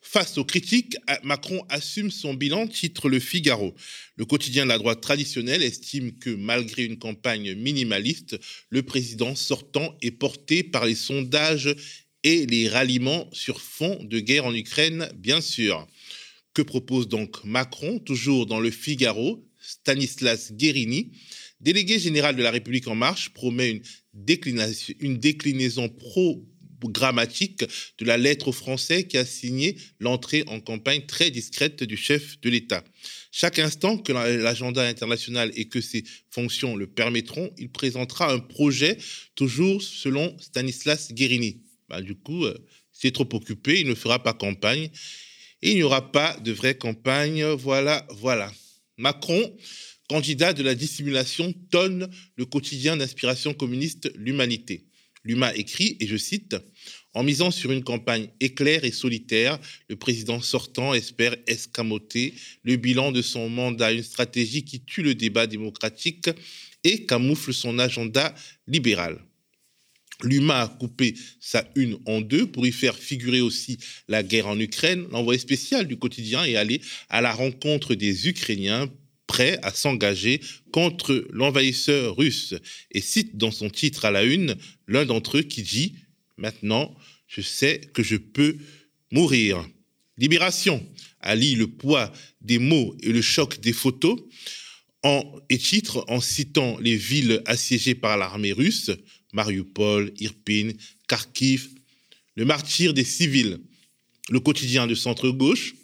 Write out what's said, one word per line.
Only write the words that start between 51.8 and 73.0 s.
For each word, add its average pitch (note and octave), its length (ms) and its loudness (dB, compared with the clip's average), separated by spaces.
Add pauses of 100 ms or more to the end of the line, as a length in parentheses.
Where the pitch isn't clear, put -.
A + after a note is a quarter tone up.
le B2 80 -2
quotidien C#3 500 -2
d'inspiration C3 580 -2
communiste C#3 600 -4
L'Humanité. A#2+ 720 -2 (400)
L'Huma A#2+ 280 2
écrit, E3+ 460 -2
et A2+ 80 -4
je G#2+ 80 -2
cite, « F#3+ 400 -4 (580)
En A#2+ 100 0
misant D3 280 2
sur C3+ 220 -2
une C3 100 -2
campagne A#2 460 -2 (100)
éclair C#3+ 460 2
et A#2+ 60 0
solitaire, A#2 680 0 (300)
le - 80 -8
président A#2 440 -2
sortant C3 520 -2
espère A#2+ 420 0 (100)
escamoter A#2 880 -4 (300)
le B2 140 2
bilan B2+ 340 2
de B2 100 0
son A2+ 280 -4
mandat, A#2 420 0
une A#2 100 0
stratégie A#2+ 600 -2
qui - 160 -12
tue - 220 -8
le C#3 140 4
débat A2+ 300 2
démocratique A2 840 -4 (560)
et G#3+ 200 2
camoufle C3 480 0
son A#2+ 260 -4
agenda B2 540 0 (340)
libéral. » G2+ 540 0 (1040)
L'Huma C3+ 380 4
a A#2 80 2
coupé A#2+ 460 -2 (260)
sa - 340 0
une A#2+ 300 2
en A2 160 0
deux C#3+ 260 2
pour B2 180 -2
y B2 60 4
faire B2 260 0
figurer B2 440 0